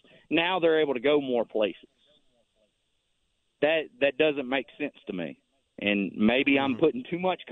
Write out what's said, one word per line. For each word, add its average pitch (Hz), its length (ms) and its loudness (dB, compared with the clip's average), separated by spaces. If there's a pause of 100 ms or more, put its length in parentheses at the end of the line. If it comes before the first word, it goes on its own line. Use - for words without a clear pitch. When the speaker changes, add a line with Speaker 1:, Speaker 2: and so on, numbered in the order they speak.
(300)
Speaker 1:
now 170 280 0
they're 160 220 4
able 143 140 0
to 123 60 -4
go 143 200 4
more 123 240 -2
places. 104 440 -4 (1700)
That, 151 220 2 (180)
that 139 160 0
doesn't 143 300 0
make 131 180 -2 (120)
sense 147 180 -8 (100)
to 101 80 -10
me. 82 240 -8 (400)
And 101 360 -2
maybe 135 440 2
I'm 135 140 0
Speaker 2:
Mm-hmm. 113 80 -4
Speaker 1:
putting 139 280 0
too 170 100 -6
much 180 220 -4 (120)